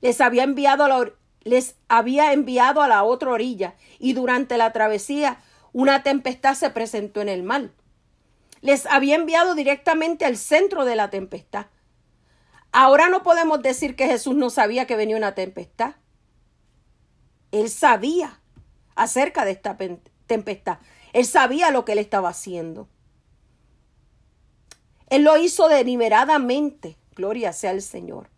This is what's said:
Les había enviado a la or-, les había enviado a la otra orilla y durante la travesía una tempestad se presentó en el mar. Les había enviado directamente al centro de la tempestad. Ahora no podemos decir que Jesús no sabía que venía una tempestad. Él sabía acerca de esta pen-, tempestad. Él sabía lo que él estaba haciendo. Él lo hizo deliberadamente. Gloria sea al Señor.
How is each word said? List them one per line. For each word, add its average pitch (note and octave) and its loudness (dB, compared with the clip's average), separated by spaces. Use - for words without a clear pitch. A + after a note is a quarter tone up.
Les B3 0
había B3 2
enviado C#4 2
a C#4 4
la C4+ 2
or-, B3 -6
les B3+ 0
había C4 2
enviado C4 2
a C#4+ 2
la G#3 4
otra B3+ -2
orilla A3 -4
y C4 -2
durante B3 -2
la A3+ 2
travesía A3+ -2
una C4+ 2
tempestad C4+ -2
se C#4 -2
presentó G#3+ -8
en G3+ -6
el F3+ -8
mar. A#3 -6
Les C4+ 0
había C#4 2
enviado E4 0
directamente D#4 -2
al B3 -2
centro E4+ 0
de B3 -2
la G#3+ -2
tempestad. F#3+ -12
Ahora C4+ 6
no F#4 2
podemos E4 2
decir B3+ -4
que C4 0
Jesús C4 -2
no C4 0
sabía B3 -2
que B3 -4
venía G#3+ -2
una G#3 -4
tempestad. F#3+ -8
Él G#3+ -2
sabía C4+ -2
acerca B3+ -2
de G3 -4
esta F#3+ -10
pen-, F3+ -10
tempestad. G#3 -6
Él B3 4
sabía C#4+ 2
lo C4 0
que G#3+ -4
él G3+ 0
estaba G3+ -2
haciendo. E3+ -12
Él C#4 2
lo D#4 6
hizo E4+ 2
deliberadamente. B3+ 0
Gloria G3+ -6
sea G3 -6
al F#3+ -6
Señor. - -16